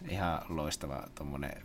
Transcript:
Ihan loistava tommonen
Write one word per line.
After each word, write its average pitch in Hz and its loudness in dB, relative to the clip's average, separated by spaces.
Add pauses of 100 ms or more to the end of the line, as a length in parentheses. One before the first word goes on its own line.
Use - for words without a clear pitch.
Ihan 90 4 (100)
loistava 76 0 (120)
tommonen 69 -2 (140)